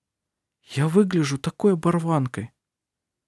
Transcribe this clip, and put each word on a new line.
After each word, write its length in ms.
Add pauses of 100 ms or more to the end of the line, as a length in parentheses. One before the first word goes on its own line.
(640)
Я 240
выгляжу 500
такой 360
оборванкой». 760 (760)